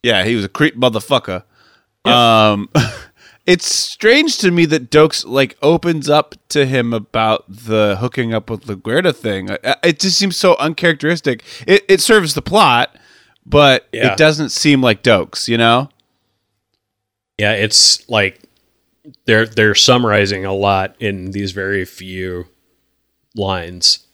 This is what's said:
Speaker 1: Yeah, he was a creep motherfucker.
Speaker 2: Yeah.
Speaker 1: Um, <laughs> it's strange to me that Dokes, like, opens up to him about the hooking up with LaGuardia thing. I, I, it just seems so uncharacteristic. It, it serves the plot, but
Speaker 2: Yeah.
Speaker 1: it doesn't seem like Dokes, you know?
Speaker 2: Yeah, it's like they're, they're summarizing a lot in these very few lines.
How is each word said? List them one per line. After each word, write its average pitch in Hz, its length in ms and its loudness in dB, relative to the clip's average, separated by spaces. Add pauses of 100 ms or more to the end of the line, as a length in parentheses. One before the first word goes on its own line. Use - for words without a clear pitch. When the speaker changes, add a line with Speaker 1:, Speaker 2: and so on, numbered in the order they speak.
Speaker 1:
Yeah, 104 220 0
he 113 100 0
was 104 120 -2
a - 20 -10
creep - 280 -2
motherfucker. 117 640 -2 (640)
Speaker 2:
Yeah. 117 460 4
Speaker 1:
Um, 101 180 -6 (380)
<laughs> - 380 -16
it's 175 260 2
strange 269 640 0
to 190 120 2
me 170 160 2
that 151 240 -4
Dokes, 151 360 2
like, 131 360 -2
opens 160 460 0
up 147 260 0 (140)
to 143 160 0
him 123 300 -2
about 110 520 -2
the 107 540 -2
hooking 120 340 -4
up 107 140 -6
with 110 180 -10
LaGuardia 123 480 -2
thing. 98 360 -6
I, 98 140 -6
I, 127 200 -2
it 135 160 0
just 190 160 -2
seems 196 220 -4
so 180 180 2
uncharacteristic. 151 880 -2 (220)
It, 196 220 2
it 190 120 4
serves 185 340 2
the 143 80 -6
plot, 143 540 2 (500)
but 143 460 4
Speaker 2:
Yeah. 113 200 -2
Speaker 1:
it 98 60 -4
doesn't 151 320 2
seem 139 320 2
like 113 200 0
Dokes, 107 460 0
you 117 80 0
know? 117 320 2 (1500)
Speaker 2:
Yeah, 104 140 0
it's - 560 0
like 104 320 -2 (840)
they're, 113 220 2
they're 107 280 0
summarizing 104 680 2
a 98 80 -6
lot 98 480 -2
in 98 320 -6
these 101 200 -8
very 98 320 -6
few 92 640 -12 (880)
lines. 90 680 -4 (140)